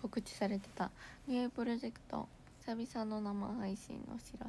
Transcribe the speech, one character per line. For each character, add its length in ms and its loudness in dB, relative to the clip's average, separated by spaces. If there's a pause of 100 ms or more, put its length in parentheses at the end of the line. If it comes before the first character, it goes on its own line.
告 200 2
知 100 -8
さ 160 4
れ 100 4
て 160 -4
た 160 2 (380)
ニ 120 6
ュ 80 6
ー 20 0
プ 160 0
ロ 100 4
ジ 120 0
ェ 40 0
ク 80 -14 (100)
ト、 200 0 (360)
久 320 0
々 60 4
の 160 2
生 360 2
配 200 2
信 320 -6
の 80 -4
お 40 -4
知 200 -10
ら 100 -4